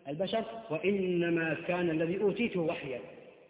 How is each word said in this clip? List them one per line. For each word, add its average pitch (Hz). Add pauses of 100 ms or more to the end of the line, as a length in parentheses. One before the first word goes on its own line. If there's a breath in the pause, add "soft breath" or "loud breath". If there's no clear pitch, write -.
البشر، 185 (260)
وإنما 170 (120)
كان 175
الذي 165
أوتيته 202
وحيا"، 147 (500)